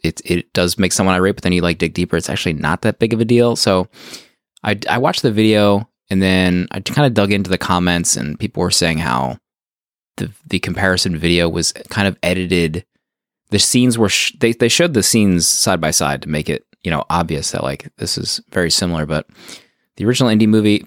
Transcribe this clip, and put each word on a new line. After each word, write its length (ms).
it, 220
it 280
does 240
make 160
someone 220
irate, 200
but 80
then 100
you, 80
like, 160
dig 160
deeper, 240
it's 120
actually 240
not 280
that 180
big 140
of 80
a 40
deal. 300
So 320
I, 160
I 80
watched 240
the 100
video, 560
and 120
then 500
I 80
kinda 300
dug 240
into 160
the 80
comments, 580
and 240
people 220
were 100
saying 280
how 380
the, 140
the 120
comparison 580
video 320
was 220
kind 180
of 160
edited. 640
The 100
scenes 380
were, 120
sh-, 300
they, 140
they 160
showed 240
the 100
scenes 440
side 340
by 100
side 300
to 80
make 200
it, 160
you 80
know, 180
obvious 420
that, 120
like, 340
this 200
is 220
very 200
similar, 340
but 220
the 80
original 260
indie 160
movie, 400